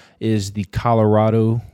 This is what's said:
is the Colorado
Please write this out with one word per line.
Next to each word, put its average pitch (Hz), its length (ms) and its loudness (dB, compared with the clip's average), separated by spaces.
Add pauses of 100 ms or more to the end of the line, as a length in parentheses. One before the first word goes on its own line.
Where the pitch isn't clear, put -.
(200)
is 104 340 -2
the 104 120 -6
Colorado 110 960 0 (120)